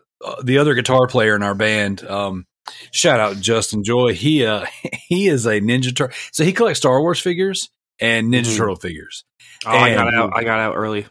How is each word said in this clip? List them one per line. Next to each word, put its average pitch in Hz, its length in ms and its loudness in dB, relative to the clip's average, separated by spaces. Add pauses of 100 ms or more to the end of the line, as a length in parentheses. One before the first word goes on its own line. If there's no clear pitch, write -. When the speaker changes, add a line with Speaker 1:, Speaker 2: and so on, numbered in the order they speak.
(240)
Speaker 1:
uh, - 180 -10
the 127 160 2
other 147 160 4
guitar 127 320 2
player 107 300 2
in 101 60 -2
our 101 120 0
band, 104 500 0
um, 98 420 -6 (460)
shout 135 280 4
out 101 200 0
Justin 107 440 -2
Joy. 120 300 2
He, 131 320 2
uh, 107 180 -2 (200)
<laughs> - 80 -8 (160)
he 190 180 0
is 131 180 2
a 107 160 2
Ninja 123 340 0
Tur-, 131 180 -2 (200)
so 156 120 0
he 185 80 2
collects 233 260 0
Star 131 220 4
Wars 170 200 0
figures 180 480 -2 (320)
and 113 320 2
Ninja 123 140 4
Speaker 2:
Mm-hmm. 110 100 -2
Speaker 1:
Turtle 104 200 0
figures. 78 480 -12 (420)
Speaker 3:
Oh, 110 40 -4
I 120 240 4
got 117 140 2
Speaker 1:
And 117 80 0
Speaker 3:
out. 117 180 0
I 117 100 0
got 113 160 0
out 110 160 -2
early. 104 340 -4